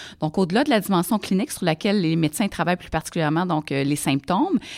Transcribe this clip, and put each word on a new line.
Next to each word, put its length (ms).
Donc, 180
au-delà 260
de 60
la 100
dimension 400
clinique 320
sur 120
laquelle 360
les 160
médecins 320
travaillent 280
plus 140
particulièrement, 560
donc, 240
euh, 140
les 100
symptômes, 640